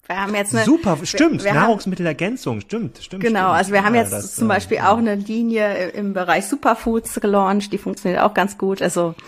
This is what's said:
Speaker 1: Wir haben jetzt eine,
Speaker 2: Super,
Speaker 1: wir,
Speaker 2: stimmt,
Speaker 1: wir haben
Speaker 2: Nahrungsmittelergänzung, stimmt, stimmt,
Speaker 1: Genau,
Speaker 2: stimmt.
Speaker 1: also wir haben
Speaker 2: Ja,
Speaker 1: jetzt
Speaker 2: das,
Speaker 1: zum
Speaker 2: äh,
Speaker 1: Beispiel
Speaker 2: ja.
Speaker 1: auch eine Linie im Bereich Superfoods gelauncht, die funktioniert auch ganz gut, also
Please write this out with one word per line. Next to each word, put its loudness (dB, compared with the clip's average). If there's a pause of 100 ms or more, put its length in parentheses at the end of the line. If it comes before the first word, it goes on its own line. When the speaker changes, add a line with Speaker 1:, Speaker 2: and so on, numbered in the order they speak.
Speaker 1:
Wir -6
haben -4
jetzt -2
eine, 2
Speaker 2:
Super, 4
Speaker 1:
wir, -8
Speaker 2:
stimmt, 2
Speaker 1:
wir 2
haben 2
Speaker 2:
Nahrungsmittelergänzung, -2
stimmt, -8
stimmt, -10
Speaker 1:
Genau, 2
Speaker 2:
stimmt. 4
Speaker 1:
also 0
wir 4
haben 4
Speaker 2:
Ja, 6
Speaker 1:
jetzt -2
Speaker 2:
das, -6
Speaker 1:
zum 0
Speaker 2:
äh, 4
Speaker 1:
Beispiel -2
Speaker 2:
ja. 4
Speaker 1:
auch 4
eine 0
Linie -2
im -4
Bereich 0
Superfoods -2
gelauncht, 2
die -4
funktioniert -2
auch 4
ganz 0
gut, -2
also 0 (120)